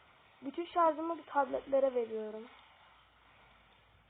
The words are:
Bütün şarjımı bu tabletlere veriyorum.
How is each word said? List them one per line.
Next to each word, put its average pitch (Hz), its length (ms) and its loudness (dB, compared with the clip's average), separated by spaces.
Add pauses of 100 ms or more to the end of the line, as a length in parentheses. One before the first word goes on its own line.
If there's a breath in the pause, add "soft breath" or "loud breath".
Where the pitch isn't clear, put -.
(420)
Bütün 269 220 -6
şarjımı 330 540 2
bu 285 80 -16
tabletlere 269 680 2
veriyorum. 220 500 -4 (1700)